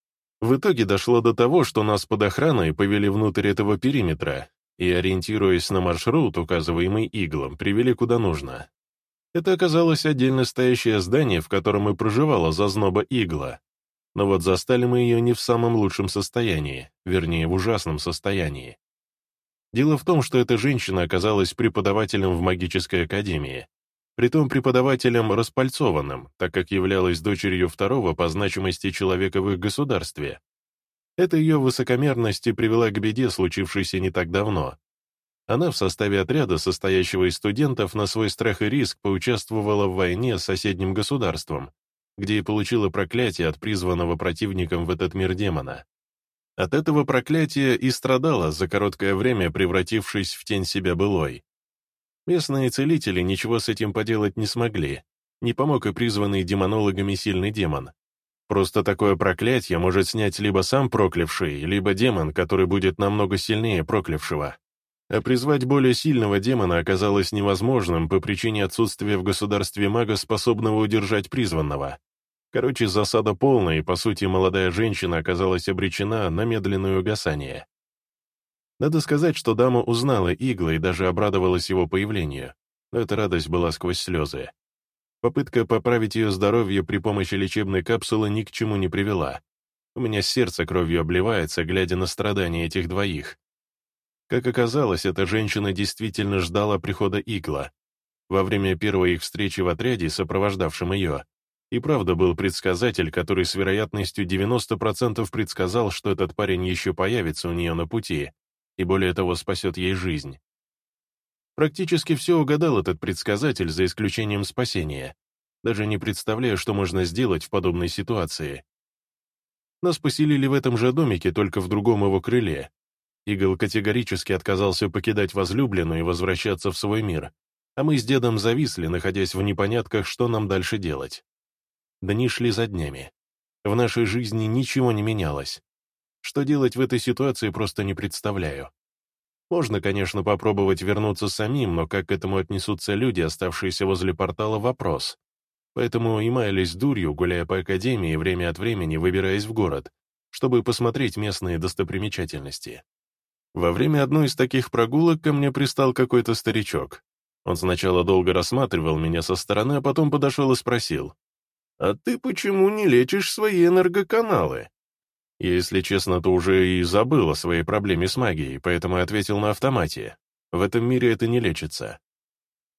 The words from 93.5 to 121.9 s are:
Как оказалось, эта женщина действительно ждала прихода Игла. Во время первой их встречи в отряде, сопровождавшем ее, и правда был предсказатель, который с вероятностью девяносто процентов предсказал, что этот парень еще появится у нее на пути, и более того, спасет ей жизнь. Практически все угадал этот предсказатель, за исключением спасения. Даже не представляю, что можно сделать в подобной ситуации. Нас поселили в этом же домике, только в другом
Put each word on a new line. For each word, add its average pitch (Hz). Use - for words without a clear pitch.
Как 127
оказалось, 120
эта 92
женщина 104
действительно 98
ждала 98
прихода 98
Игла. 80
Во 95
время 95
первой 92
их 80
встречи -
в 90
отряде, 90
сопровождавшем 90
ее, 85
и 120
правда 120
был 87
предсказатель, 92
который 90
с -
вероятностью 98
девяносто 98
процентов 110
предсказал, 101
что -
этот 92
парень 92
еще 92
появится 90
у -
нее 85
на 82
пути, 76
и 95
более 92
того, 90
спасет 90
ей 92
жизнь. 78
Практически 160
все 165
угадал 147
этот 90
предсказатель, 101
за 82
исключением 104
спасения. 78
Даже 107
не 107
представляю, 110
что -
можно 95
сделать 90
в -
подобной 87
ситуации. 82
Нас 175
поселили 147
в 135
этом 131
же 123
домике, 107
только 101
в 90
другом 104